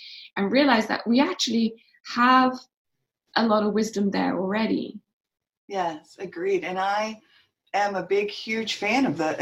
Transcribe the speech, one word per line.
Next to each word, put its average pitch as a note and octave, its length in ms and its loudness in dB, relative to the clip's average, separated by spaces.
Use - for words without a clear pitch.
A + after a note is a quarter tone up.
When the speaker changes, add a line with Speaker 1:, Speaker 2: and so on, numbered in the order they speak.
Speaker 1:
and G3 140 0
realize B3 360 4
that - 200 -4
we A#3 120 4
actually A#3 640 0
have B3+ 380 4
a A3+ 100 2
lot G#3+ 180 4
of G#3 100 0
wisdom G3+ 380 0
there F3+ 280 -2
already. G#3 600 -2
Speaker 2:
Yes, E3+ 520 -6
agreed. F#3 440 -2
And F#3 160 -4
I G#3+ 400 -2
am G3+ 220 0
a F#3 80 -2
big, G3+ 260 0
huge A3 460 -6
fan A#3+ 300 2
of D#3+ 120 0
the, D#3 240 -2